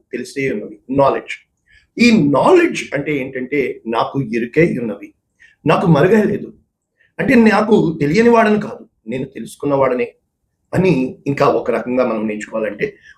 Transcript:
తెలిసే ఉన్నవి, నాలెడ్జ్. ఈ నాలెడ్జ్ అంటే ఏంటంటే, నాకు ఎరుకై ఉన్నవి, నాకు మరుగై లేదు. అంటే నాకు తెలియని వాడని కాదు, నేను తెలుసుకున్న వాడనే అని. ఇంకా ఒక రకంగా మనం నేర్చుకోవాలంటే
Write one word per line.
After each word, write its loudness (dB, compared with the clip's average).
తెలిసే -6
ఉన్నవి, -10
నాలెడ్జ్. -2
ఈ 4
నాలెడ్జ్ 2
అంటే -4
ఏంటంటే, -6
నాకు -4
ఎరుకై -2
ఉన్నవి, -10
నాకు 2
మరుగై 4
లేదు. -4
అంటే 2
నాకు 4
తెలియని 2
వాడని 4
కాదు, -14
నేను -6
తెలుసుకున్న -8
వాడనే 0
అని. 0
ఇంకా 0
ఒక 0
రకంగా -2
మనం -4
నేర్చుకోవాలంటే -6